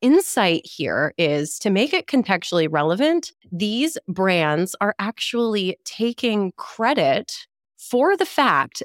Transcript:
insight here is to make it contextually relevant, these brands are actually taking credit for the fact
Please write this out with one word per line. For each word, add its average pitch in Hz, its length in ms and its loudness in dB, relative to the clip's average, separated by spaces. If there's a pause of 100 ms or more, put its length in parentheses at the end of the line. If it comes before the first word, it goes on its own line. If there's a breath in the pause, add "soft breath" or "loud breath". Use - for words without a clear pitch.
insight 240 600 2
here 127 540 -4
is 147 400 0
to 208 140 0
make 214 200 2
it - 140 -2
contextually 180 640 0
relevant, 185 640 0 (200)
these 220 460 -2 (100)
brands 180 720 0
are 202 200 0
actually 214 760 -2 (100)
taking 220 720 -2
credit 220 920 -2 (320)
for 294 360 2
the 370 120 0
fact 147 580 0